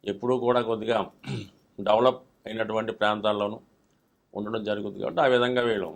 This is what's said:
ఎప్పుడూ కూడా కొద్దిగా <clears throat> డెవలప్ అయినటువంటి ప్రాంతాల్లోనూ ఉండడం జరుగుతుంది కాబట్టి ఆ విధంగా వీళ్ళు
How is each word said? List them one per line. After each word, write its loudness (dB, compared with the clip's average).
ఎప్పుడూ -2
కూడా 2
కొద్దిగా 0
<clears throat> -12
డెవలప్ 4
అయినటువంటి -4
ప్రాంతాల్లోనూ 0
ఉండడం -6
జరుగుతుంది -4
కాబట్టి 0
ఆ 4
విధంగా 2
వీళ్ళు -2